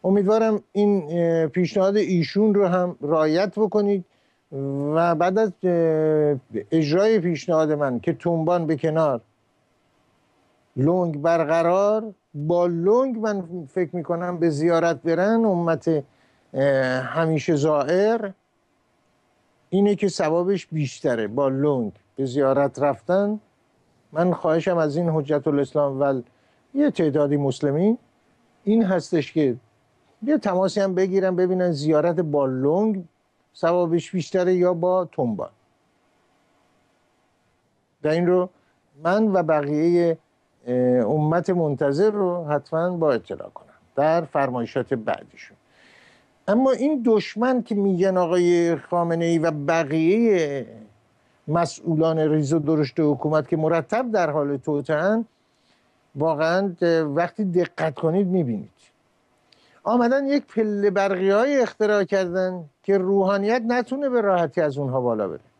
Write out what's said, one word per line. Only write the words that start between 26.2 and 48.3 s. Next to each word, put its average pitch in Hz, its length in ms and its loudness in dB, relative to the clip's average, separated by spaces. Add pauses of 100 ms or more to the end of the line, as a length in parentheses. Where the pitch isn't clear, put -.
یه 285 180 2
تعدادی 147 460 0
مسلمین 147 600 0 (680)
این 220 200 2
هستش 175 500 -2
که 139 220 2 (680)
یه 294 140 0
تماسی 190 420 -2
هم 190 160 0
بگیرن 185 400 0
ببینن 180 360 0
زیارت 156 480 0
با 147 260 0
لنگ 165 580 0 (520)
ثوابش 170 560 0
بیشتره 180 440 0
یا 180 180 2
با 180 320 0
تنبان. 117 440 -6 (2500)
و 151 40 -2
این 170 200 0
رو 180 220 2 (540)
من 208 240 2
و 185 160 2
بقیه، 160 760 2 (500)
اه، 123 80 -2 (360)
امت 156 380 0
منتظر 156 600 0
رو 175 340 -2
حتماً 156 440 -2
با 160 240 0
اطلاع - 360 -8
کنم - 240 -20 (220)
در 160 260 2
فرمایشات 131 720 -4
بعدیشون. - 640 -8 (880)
اما 254 240 2
این 262 340 0
دشمن 233 580 0
که 208 120 -4
میگن 190 420 2
آقای 175 580 2